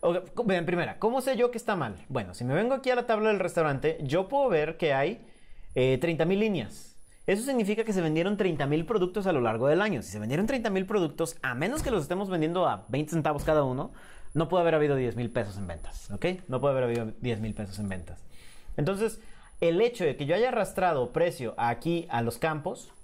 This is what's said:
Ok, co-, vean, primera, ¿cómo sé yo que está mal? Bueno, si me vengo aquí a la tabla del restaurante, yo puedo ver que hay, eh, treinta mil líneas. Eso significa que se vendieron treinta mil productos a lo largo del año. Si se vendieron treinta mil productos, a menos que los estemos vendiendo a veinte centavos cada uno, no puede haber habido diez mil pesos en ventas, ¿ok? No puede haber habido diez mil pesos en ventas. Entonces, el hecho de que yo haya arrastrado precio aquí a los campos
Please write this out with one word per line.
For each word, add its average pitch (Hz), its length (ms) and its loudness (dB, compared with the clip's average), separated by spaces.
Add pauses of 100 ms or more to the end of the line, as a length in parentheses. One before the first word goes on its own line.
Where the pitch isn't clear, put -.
Ok, 175 340 0
co-, 240 100 -2
vean, 180 220 2
primera, 165 320 -2
¿cómo 240 220 2
sé 262 160 0
yo 240 140 4
que 233 80 -8
está 214 180 -2
mal? 113 200 -4 (120)
Bueno, 104 260 -4
si 123 100 -8
me 127 100 0
vengo 233 200 2
aquí 254 160 -2
a 254 40 6
la 247 120 0
tabla 220 220 2
del 208 100 4
restaurante, 160 640 0
yo 170 260 0
puedo 277 200 2
ver 156 280 2
que 151 180 2
hay, 151 320 0 (480)
eh, 127 240 4
treinta 160 260 2
mil 196 160 2
líneas. 196 560 -2 (300)
Eso 196 160 2
significa 226 420 0
que 220 80 -2
se 190 80 2
vendieron 170 380 2
treinta 160 280 2
mil 156 200 2
productos 190 400 0
a 185 60 2
lo 143 100 4
largo 113 240 2
del 160 160 6
año. 175 200 0
Si 90 80 -12
se 104 80 -8
vendieron 135 280 0
treinta 233 240 0
mil 190 160 0
productos, 170 560 0
a 127 120 -2
menos 202 280 -2
que - 80 -2
los 196 120 2
estemos 185 280 -2
vendiendo 170 360 2
a 104 220 -2
veinte 151 220 -2
centavos 151 340 0
cada 156 200 4
uno, 135 280 -4 (400)
no 160 160 2
puede 175 140 4
haber 165 120 6
habido 151 220 4
diez 120 200 0
mil 117 140 -2
pesos 101 280 -4
en 98 80 -6
ventas, - 440 -10
¿ok? 101 160 -4 (220)
No 127 120 -2
puede 139 120 2
haber 131 120 2
habido 117 360 -2
diez 104 200 -2
mil 110 140 -4
pesos 98 240 -8
en 104 100 -4
ventas. 90 360 -10 (540)
Entonces, 196 420 0 (400)
el 170 200 4
hecho 240 240 0
de 139 120 0
que 147 80 -4
yo 151 100 2
haya 220 140 2
arrastrado 185 640 0
precio 156 460 0
aquí 151 520 0
a 117 120 0
los 117 160 -2
campos 156 540 -4 (120)